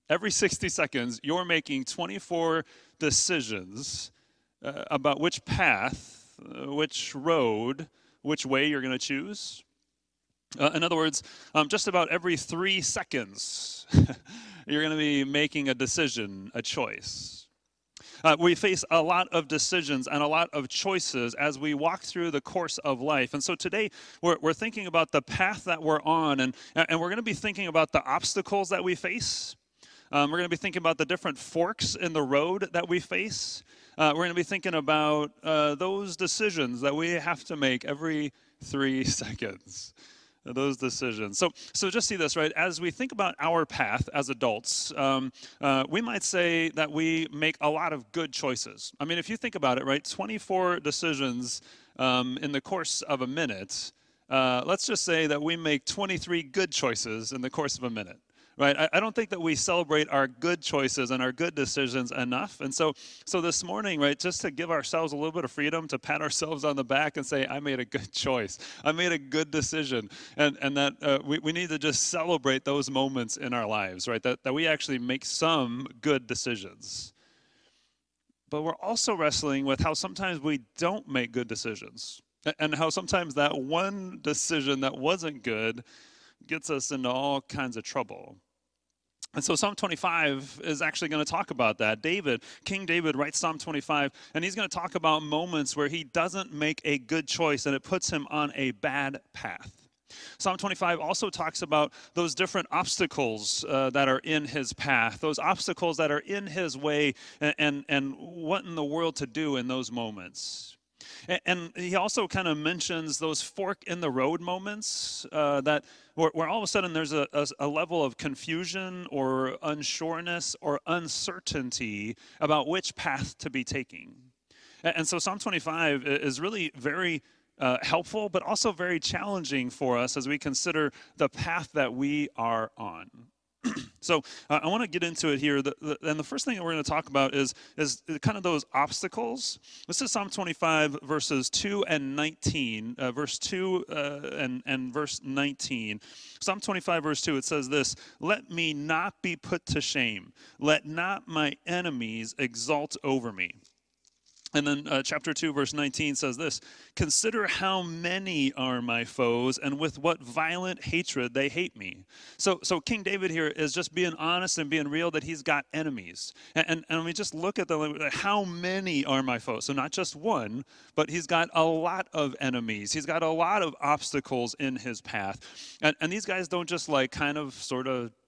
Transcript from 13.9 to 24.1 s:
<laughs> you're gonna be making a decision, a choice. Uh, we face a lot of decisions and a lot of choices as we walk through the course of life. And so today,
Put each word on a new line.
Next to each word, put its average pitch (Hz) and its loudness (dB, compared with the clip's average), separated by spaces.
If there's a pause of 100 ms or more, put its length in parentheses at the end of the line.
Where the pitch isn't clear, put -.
<laughs> 196 -16
you're 147 2
gonna 156 2
be 147 4
making 143 2
a 131 2
decision, 117 -2
a 120 -2
choice. - -6 (800)
Uh, 160 10
we 170 6
face 185 2
a 165 8
lot 175 2
of 165 2
decisions 147 0
and 147 0
a - 2
lot 160 2
of 139 -4
choices 135 0
as 143 0
we 147 -2
walk 160 0
through 170 -4
the 143 0
course - -4
of 135 0
life. 135 2
And 143 -4
so 180 0
today, 202 -2 (320)